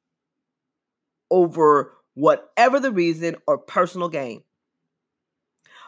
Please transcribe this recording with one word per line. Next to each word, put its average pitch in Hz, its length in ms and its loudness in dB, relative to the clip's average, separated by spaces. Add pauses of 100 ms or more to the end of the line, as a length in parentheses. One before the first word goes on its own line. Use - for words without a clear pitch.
(1300)
over 160 680 2 (160)
whatever 214 680 0
the 262 140 -2
reason 170 420 -2 (120)
or 147 100 0
personal 175 540 -4
gain. 131 320 -10 (1500)